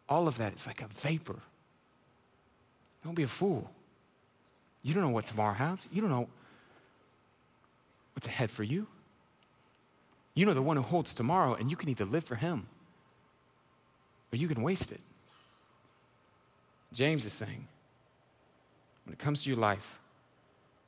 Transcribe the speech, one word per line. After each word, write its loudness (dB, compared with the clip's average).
all 4
of -2
that -2
is -10
like -10
a -10
vapor. -6
Don't -10
be 4
a 2
fool. 0
You -2
don't 2
know 4
what 0
tomorrow 2
has. -2
You -2
don't 0
know 2
what's -8
ahead 0
for -6
you. -2
You 6
know 6
the 4
one 4
who 2
holds 0
tomorrow, 4
and 0
you -4
can -6
either -2
live 0
for -6
him -4
or -2
you 2
can 0
waste 0
it. -12
James 2
is -8
saying, -8
when -14
it -16
comes -2
to -4
your 0
life, 0